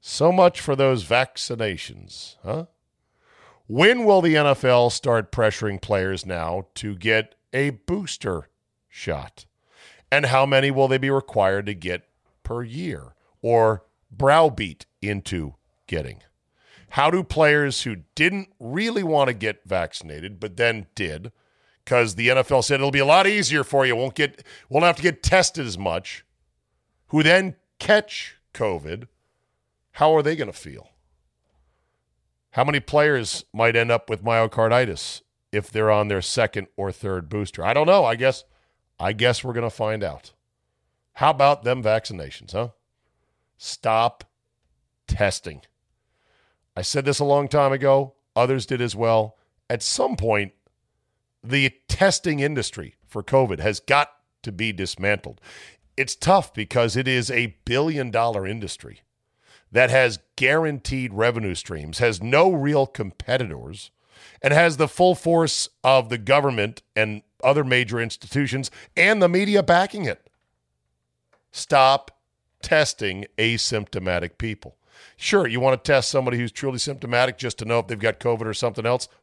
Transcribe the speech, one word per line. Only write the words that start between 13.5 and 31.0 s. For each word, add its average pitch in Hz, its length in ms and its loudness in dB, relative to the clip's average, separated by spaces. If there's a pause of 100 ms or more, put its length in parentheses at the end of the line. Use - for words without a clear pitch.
browbeat 135 760 2 (160)
into 92 540 -6 (320)
getting? 65 360 -8 (680)
How 147 180 2
do 180 120 0
players 147 600 2
who 113 140 -6 (180)
didn't 185 340 0 (100)
really 196 440 -4
want 151 260 2
to 123 60 -2
get 107 320 -6
vaccinated 87 760 -8
but 98 160 -10
then 113 380 -2
did, 90 380 -8 (520)
'cause 117 300 2
the 117 160 0
N 131 80 2
F 127 120 0
L 131 120 2
said 143 140 0
it'll 139 140 -2
be 139 80 -2
a 139 60 2
lot 170 220 4
easier 151 360 0
for 135 220 0
you, 127 100 0
won't 131 200 -4
get, 143 280 -4 (280)
won't 156 160 2
have 170 100 4
to 143 60 -12
get 165 200 -2
tested 165 440 2
as 95 100 -8
much, 90 480 -6 (840)
who 156 140 2
then 180 340 4 (220)
catch - 600 -2 (160)
covid, 92 520 -6 (840)
how 156 240 4
are 151 60 4
they 151 120 -2
gonna 139 160 -8
feel? 64 380 -18 (1600)